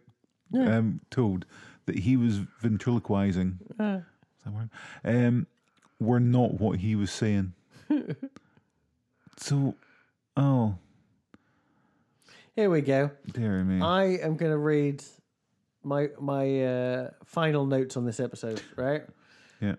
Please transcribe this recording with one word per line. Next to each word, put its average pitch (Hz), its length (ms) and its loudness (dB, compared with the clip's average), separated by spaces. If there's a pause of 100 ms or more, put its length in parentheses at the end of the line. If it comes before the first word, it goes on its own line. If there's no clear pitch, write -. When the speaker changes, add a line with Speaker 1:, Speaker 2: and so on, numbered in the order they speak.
(520)
Speaker 1:
Yeah. 233 260 2
Speaker 2:
um, 113 240 0 (100)
Toad, 98 340 0 (400)
that - 140 -4
he 123 180 2
was 117 200 2 (220)
ventriloquizing, 98 1000 0 (200)
Speaker 1:
Uh. 202 200 -2 (380)
Speaker 2:
is - 60 -20
that 104 100 -10
word? 110 160 -8 (360)
Um, 120 420 2 (540)
were 120 180 2
not 120 400 2
what 101 200 0
he 107 160 0
was 101 160 0
saying. 101 420 0 (360)
Speaker 1:
<laughs> 294 40 0 (1500)
Speaker 2:
So, 139 320 0 (600)
oh. 127 400 2 (1800)
Speaker 1:
Here 214 120 4
we 160 120 4
go. 135 300 2 (200)
Speaker 2:
Dear 101 320 0
me. 92 180 2
Speaker 1:
I 180 220 4 (140)
am 160 180 -2
gonna 156 220 0
read 147 440 0 (800)
my, 143 280 -2 (100)
my, 135 460 -2
uh, 127 440 -2 (140)
final 151 420 0
notes 131 300 0
on 127 100 -4
this 120 140 -4
episode, 117 420 -6 (140)
right? 139 280 -4 (580)
Speaker 2:
Yeah. 101 180 -2